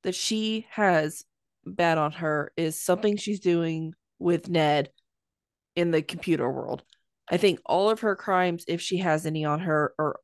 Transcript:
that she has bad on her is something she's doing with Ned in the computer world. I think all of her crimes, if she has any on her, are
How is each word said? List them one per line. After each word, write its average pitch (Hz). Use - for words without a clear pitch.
that 180
she 220
has 170
bad 170
on 151
her 151
is 160
something 208
she's 208
doing 165
with 175
Ned 151
in 175
the 160
computer 160
world. 135
I 175
think 185
all 196
of 220
her 208
crimes, 180
if 170
she 185
has 165
any 156
on 151
her, 156
are 151